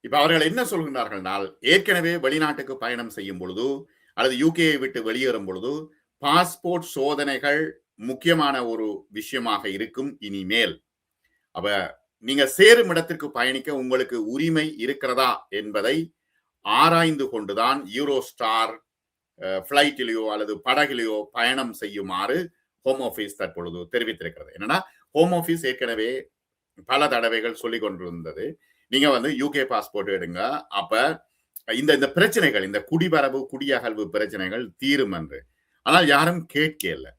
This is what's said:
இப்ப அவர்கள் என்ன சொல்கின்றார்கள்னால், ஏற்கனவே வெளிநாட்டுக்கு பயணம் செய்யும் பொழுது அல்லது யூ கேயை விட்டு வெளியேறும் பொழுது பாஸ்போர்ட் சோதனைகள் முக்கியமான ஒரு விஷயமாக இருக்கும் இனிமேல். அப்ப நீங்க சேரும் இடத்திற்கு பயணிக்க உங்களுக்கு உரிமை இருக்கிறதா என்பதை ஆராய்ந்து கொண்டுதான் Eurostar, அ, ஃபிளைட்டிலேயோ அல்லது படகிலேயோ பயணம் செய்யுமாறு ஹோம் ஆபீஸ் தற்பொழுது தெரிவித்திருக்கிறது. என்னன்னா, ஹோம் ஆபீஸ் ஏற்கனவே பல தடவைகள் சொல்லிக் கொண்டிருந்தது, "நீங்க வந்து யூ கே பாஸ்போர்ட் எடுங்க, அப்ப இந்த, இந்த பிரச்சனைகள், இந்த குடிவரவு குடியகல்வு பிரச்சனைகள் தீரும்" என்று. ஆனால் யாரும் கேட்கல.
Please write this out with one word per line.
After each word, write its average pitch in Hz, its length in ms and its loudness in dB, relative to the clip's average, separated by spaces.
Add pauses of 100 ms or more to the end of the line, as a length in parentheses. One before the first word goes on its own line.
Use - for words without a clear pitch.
இப்ப 127 180 0
அவர்கள் 160 220 6
என்ன 202 240 2
சொல்கின்றார்கள்னால், 104 960 -4
ஏற்கனவே 175 560 4
வெளிநாட்டுக்கு 147 600 -2
பயணம் 120 320 -6
செய்யும் 98 280 -8
பொழுது 117 500 -4 (260)
அல்லது 127 220 0
யூ 156 160 2
கேயை 160 260 2
விட்டு 131 240 -6
வெளியேறும் 113 420 -2
பொழுது 123 500 -8 (260)
பாஸ்போர்ட் 175 600 2
சோதனைகள் 143 1000 -2 (120)
முக்கியமான 135 720 0
ஒரு 110 440 -4
விஷயமாக 107 580 -4
இருக்கும் 113 520 -6
இனிமேல். 98 640 -2 (680)
அப்ப 98 480 -2 (200)
நீங்க 135 280 2
சேரும் 214 420 8
இடத்திற்கு 165 420 -2
பயணிக்க 131 440 -2
உங்களுக்கு 127 520 0
உரிமை 156 500 0
இருக்கிறதா 127 720 0
என்பதை 107 640 -2 (460)
ஆராய்ந்து 156 680 4
கொண்டுதான் 113 680 0
Eurostar, 117 840 0 (640)
அ, 95 260 -4
ஃபிளைட்டிலேயோ 135 600 0
அல்லது 104 280 -4
படகிலேயோ 123 760 0
பயணம் 120 400 -2
செய்யுமாறு 101 800 -4 (320)
ஹோம் 131 180 0
ஆபீஸ் 110 360 -6
தற்பொழுது 87 420 -8
தெரிவித்திருக்கிறது. 87 800 -6
என்னன்னா, 127 220 -2 (320)
ஹோம் 170 200 6
ஆபீஸ் 165 340 -2
ஏற்கனவே 123 640 -4 (560)
பல 143 220 2
தடவைகள் 113 460 0
சொல்லிக் 117 260 -6
கொண்டிருந்தது, 87 800 -8 (280)
"நீங்க 139 220 2
வந்து 131 260 0
யூ 139 140 -2
கே 139 120 -2
பாஸ்போர்ட் 104 460 -4
எடுங்க, 95 600 -4
அப்ப 113 560 0 (480)
இந்த, 143 220 4
இந்த 135 180 0
பிரச்சனைகள், 170 520 4
இந்த 101 260 -4
குடிவரவு 147 560 2
குடியகல்வு 123 640 -2
பிரச்சனைகள் 104 680 -4
தீரும்" 135 360 0
என்று. 73 320 -10 (380)
ஆனால் 170 240 6
யாரும் 165 480 4
கேட்கல. 143 520 -2 (120)